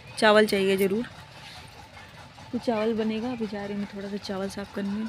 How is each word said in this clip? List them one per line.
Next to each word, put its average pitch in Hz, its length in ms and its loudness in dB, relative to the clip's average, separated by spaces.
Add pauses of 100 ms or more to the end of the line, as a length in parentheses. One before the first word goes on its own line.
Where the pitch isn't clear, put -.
(180)
चावल 214 300 8
चाहिए 196 300 2
ज़रूर। 202 280 2 (1500)
तो 247 80 -2
चावल 226 360 0
बनेगा, 220 360 -2
अभी 226 160 -4
जा 202 180 -8
रही 202 120 -6
हूँ 202 160 -4
थोड़ा 196 160 -10
सा 202 100 -4
चावल 196 300 -4
साफ़ 196 260 -10
करने 202 340 -4